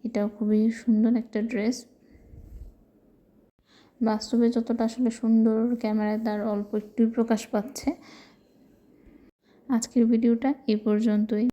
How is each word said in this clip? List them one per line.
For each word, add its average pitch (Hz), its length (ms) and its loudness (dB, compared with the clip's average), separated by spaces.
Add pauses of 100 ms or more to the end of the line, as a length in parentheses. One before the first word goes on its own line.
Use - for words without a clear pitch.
এটাও 208 240 -4
খুবই 214 340 0 (100)
সুন্দর 226 440 2
একটা 220 260 -4
ড্রেস। 226 360 -2 (2250)
বাস্তবে 226 480 0
যতটা 233 340 -2
আসলে 233 280 -2
সুন্দর, 226 480 2 (160)
ক্যামেরায় 214 480 -2
তার 208 240 -2
অল্প 208 280 -4
একটুই 220 320 0
প্রকাশ 226 400 0
পাচ্ছে। - 420 -4 (1800)
আজকের 233 360 0
ভিডিওটা 233 440 2 (180)
এ 214 100 2
পর্যন্তই। 214 760 0